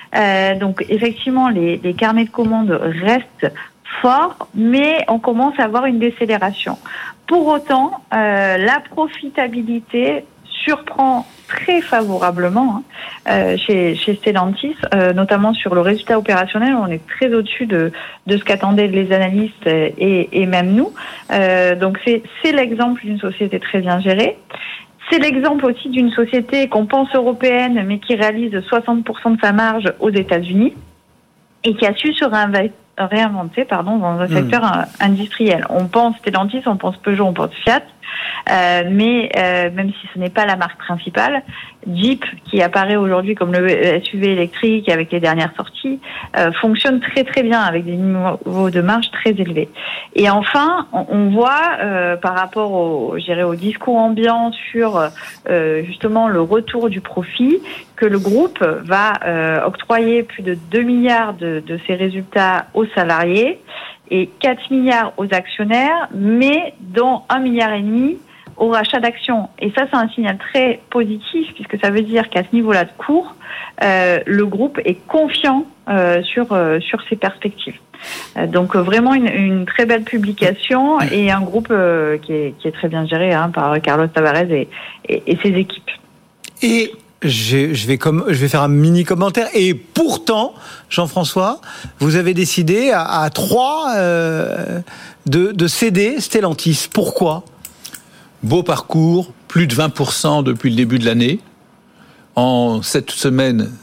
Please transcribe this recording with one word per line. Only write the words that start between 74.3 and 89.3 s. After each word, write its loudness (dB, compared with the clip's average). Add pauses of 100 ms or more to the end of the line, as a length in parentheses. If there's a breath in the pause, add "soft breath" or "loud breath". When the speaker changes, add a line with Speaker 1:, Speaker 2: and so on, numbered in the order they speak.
Speaker 1:
groupe -2
est 0
confiant, 2 (240)
euh, 2
sur, -2
euh, 2
sur -4 (100)
ses -2
perspectives. -6 (600 loud breath)
Euh, -2
donc, 0
euh, 4
vraiment 2
une, 4
une 0
très 0
belle 2
publication 0
et 2
un 0
groupe, -2
euh, 2
qui -8
est, -2
qui -6
est -4
très -4
bien -2
géré, 0
hein, 0
par 0
Carlos 2
Tavares 2
et, 0 (420 loud breath)
et, -2
et 0
ses 2
équipes. -2 (720)
Speaker 2:
Et 0 (320)
j'ai, 0
je -4
vais 2
comme, 0
je 2
vais 2
faire 2
un 2
mini 6
commentaire. 0